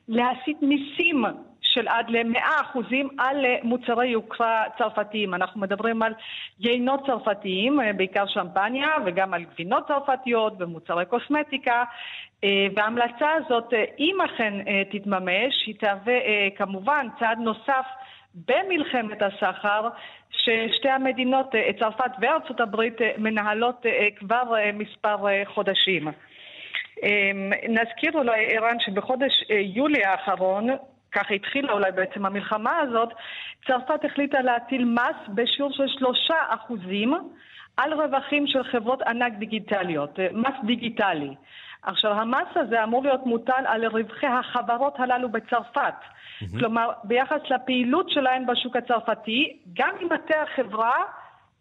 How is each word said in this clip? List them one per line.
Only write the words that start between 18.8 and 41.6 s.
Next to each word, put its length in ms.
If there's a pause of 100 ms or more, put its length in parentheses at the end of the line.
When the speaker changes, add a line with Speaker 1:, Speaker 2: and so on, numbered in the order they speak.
Speaker 1:
הסחר 640 (420)
ששתי 580
המדינות, 640
אה, 240
צרפת 320 (100)
וארצות 400
הברית, 420
אה, 160
מנהלות, 680
אה, 300
כבר, 400
אה, 160
מספר, 560
אה, 180
חודשים. 640 (960)
אה, 260 (380)
נזכיר 460
אולי, 420
ערן, 240
שבחודש, 680
אה, 100
יולי 440
האחרון, 640 (440)
ככה 220
התחילה 380
אולי 200
בעצם 340
המלחמה 520
הזאת, 300 (580)
צרפת 380
החליטה 360
להטיל 440
מס 500
בשיעור 380
של 160 (100)
שלושה 360 (140)
אחוזים 640 (640)
על 180
רווחים 520
של 180
חברות 380
ענק 360
דיגיטליות, 800
אה, 120
מס 220 (120)
דיגיטלי. 680 (480)